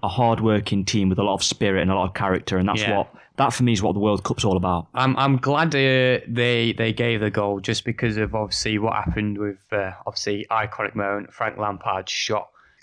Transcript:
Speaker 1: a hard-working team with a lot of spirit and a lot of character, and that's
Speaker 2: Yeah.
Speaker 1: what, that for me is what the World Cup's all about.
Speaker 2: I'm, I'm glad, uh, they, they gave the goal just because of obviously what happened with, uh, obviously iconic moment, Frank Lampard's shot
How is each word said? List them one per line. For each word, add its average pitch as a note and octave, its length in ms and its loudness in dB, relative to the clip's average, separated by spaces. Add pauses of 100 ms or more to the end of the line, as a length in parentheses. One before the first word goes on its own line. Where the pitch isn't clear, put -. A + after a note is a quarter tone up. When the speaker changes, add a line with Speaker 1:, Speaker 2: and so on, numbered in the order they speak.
Speaker 1:
a G#2+ 40 -2
hard-working A2 760 2
team G2 240 2
with F#2 100 2
a G2+ 40 2
lot G2+ 100 2
of F#2+ 100 -2
spirit F#2+ 380 0
and F#2 100 2
a F#2+ 40 2
lot F#2 120 2
of F#2 60 -8
character, F#2+ 440 -2
and F#2 120 2
that's G#2+ 120 0
Speaker 2:
Yeah. G2+ 160 0
Speaker 1:
what, - 160 -4 (240)
that C3+ 140 2
for B2+ 120 0
me A#2+ 100 4
is F#2+ 80 2
what F#2 120 2
the G2+ 60 -2
World G2+ 240 2
Cup's - 220 -2
all F#2+ 120 4
about. F2+ 360 0
Speaker 2:
I'm, C3 240 0
I'm C#3 200 4
glad, D3 380 0
uh, C3 520 4
they, A#2+ 500 2
they A2+ 160 0
gave A#2 280 0
the G#2+ 100 0
goal G2+ 280 0
just A2 240 -4
because A2+ 340 -2
of G#2+ 180 -2
obviously G#2+ 440 -2
what A2 140 0
happened G#2 440 -2
with, G2+ 200 -4 (140)
uh, G2 200 -2 (140)
obviously G#2 460 -4
iconic G#2+ 440 -2
moment, G2+ 380 -4
Frank A2 240 -4
Lampard's G2 540 -4
shot - 380 -4 (340)